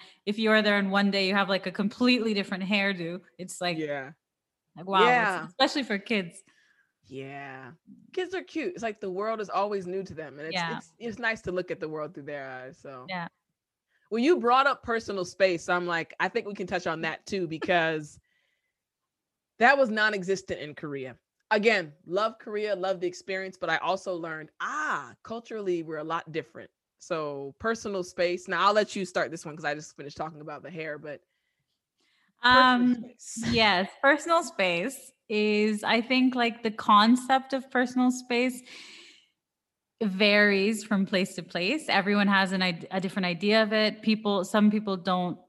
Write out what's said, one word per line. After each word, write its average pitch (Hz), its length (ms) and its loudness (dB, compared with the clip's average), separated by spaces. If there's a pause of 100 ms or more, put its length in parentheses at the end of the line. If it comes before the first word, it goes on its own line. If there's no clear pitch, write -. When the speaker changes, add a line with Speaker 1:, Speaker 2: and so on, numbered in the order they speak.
(260)
Speaker 1:
if 214 120 -4
you 220 120 2
are 214 120 6
there 208 160 4
and 196 120 0
one 196 200 4
day 190 180 2
you 196 60 2
have, 196 140 2
like, 190 180 0
a 180 60 -4
completely 220 640 2
different 190 300 -4
hairdo, 185 560 -2 (180)
it's 180 220 -14
like, 175 180 -2
Speaker 2:
Yeah. 143 340 -6 (640)
Speaker 1:
like, 180 100 -14
wow, 196 340 4
it's 202 160 0
Speaker 2:
Yeah. 160 100 -8
Speaker 1:
especially 262 380 0
for 208 140 -2
kids. 196 440 -6 (640)
Speaker 2:
Yeah. 135 640 -14 (400)
Kids 370 220 -6
are 349 80 -6
cute. 269 320 -6
It's 180 80 -12
like 220 180 -8
the 196 100 -8
world 220 300 -4
is 202 80 -8
always 196 380 -2
new 190 180 -6
to 170 100 -14
them. 143 240 -14
And 151 80 -12
it's, 165 80 -6
Speaker 1:
Yeah. 165 220 -4
Speaker 2:
it's, - 220 -16
it's 220 200 -10
nice 226 240 -4
to 185 100 -6
look 180 180 -4
at 165 100 -6
the 156 80 -6
world 156 260 -8
through 147 100 -14
their 139 260 -10
eyes. 127 280 -14
So 131 300 -16
Speaker 1:
Yeah. 175 200 -8 (840)
Speaker 2:
Well, 220 120 -2
you 311 160 4
brought 247 280 4
up 269 160 0
personal 226 420 -4
space. 180 400 2
So 180 100 0
I'm 175 120 0
like, 165 340 -4
I 180 80 0
think 226 180 -4
we 208 80 -8
can 196 120 -6
touch 180 200 -4
on 160 160 -2
that 160 240 -6
too, 190 200 -4
because 160 720 0 (1400)
that 262 180 6
was 262 140 4
non-existent 196 720 -2
in 147 140 -10
Korea. 139 420 -10 (340)
Again, 202 420 2 (140)
love 208 320 -2
Korea, 208 380 -4
love 185 240 -2
the 180 60 -2
experience, 190 500 -8
but 170 140 -4
I 160 80 0
also 185 360 -2
learned, 160 360 -10 (100)
ah, 208 600 -6
culturally, 214 600 -6
we're 156 160 -10
a 156 60 -8
lot 160 260 -6
different. 143 400 -10 (280)
So 143 600 -8
personal 220 440 -4
space. 175 460 -2
Now 180 180 2
I'll 208 80 6
let 214 220 2
you 196 80 -2
start 156 260 -2
this 165 160 -12
one 151 100 -12
'cause 156 80 -10
I 147 100 -2
just 151 220 -12
finished 143 200 -14
talking 156 240 -8
about 151 220 -14
the 139 80 -14
hair, 156 280 -10
but 147 240 -14 (1200)
personal 247 480 6
Speaker 1:
Um, 247 60 4
Speaker 2:
space. - 460 -12
<laughs> 233 100 -2
Speaker 1:
yes, 202 380 4 (120)
personal 302 400 4
space 190 720 -2 (160)
is, 214 560 2
I 233 160 2
think, 254 340 2
like, 233 280 -2
the 220 80 0
concept 233 840 4
of 262 180 -4
personal 254 400 2
space 254 520 -2 (1400)
varies 208 840 4
from 196 200 2
place 190 300 0
to 180 80 -8
place. 190 460 -4
Everyone 202 400 4
has 196 240 4
an 190 100 0
id-, 180 300 -2
a 190 80 -2
different 185 260 -2
idea 202 380 2
of 208 80 -2
it. 214 300 0
People, 208 420 0
some 208 260 4
people 208 260 0
don't 180 420 -2 (100)